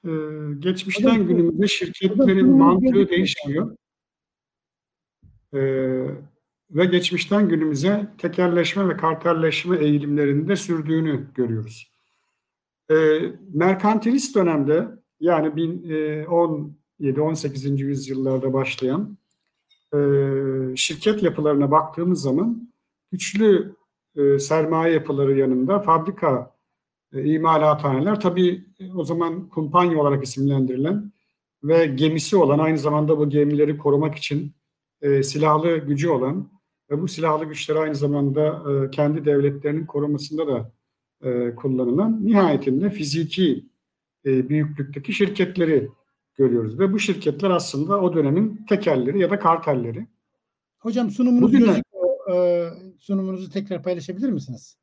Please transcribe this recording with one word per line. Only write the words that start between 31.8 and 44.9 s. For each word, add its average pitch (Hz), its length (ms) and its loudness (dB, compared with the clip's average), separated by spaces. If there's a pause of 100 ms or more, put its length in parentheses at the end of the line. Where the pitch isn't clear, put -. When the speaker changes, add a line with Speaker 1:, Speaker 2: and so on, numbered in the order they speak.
Speaker 1:
gemisi 156 500 0
olan, 143 220 4
aynı 156 200 2
zamanda 151 400 2
bu 151 120 2
gemileri 147 480 2
korumak 147 360 0
için, 147 380 -6 (500)
e, 139 200 2
silahlı 156 560 2
gücü 143 300 -2
olan 147 420 -2 (400)
ve 143 120 -2
bu 180 60 -4
silahlı 160 360 -2
güçleri 151 340 -4
aynı 156 160 -2
zamanda, 143 760 -2
e, 135 200 -2
kendi 151 340 -2
devletlerinin 143 600 0
korumasında 147 600 -4
da, 117 260 -4 (500)
e, 123 320 -4
kullanılan 143 720 -2
nihayetinde 170 640 2
fiziki, 160 760 -2 (600)
e, 131 220 0
büyüklükteki 147 640 -4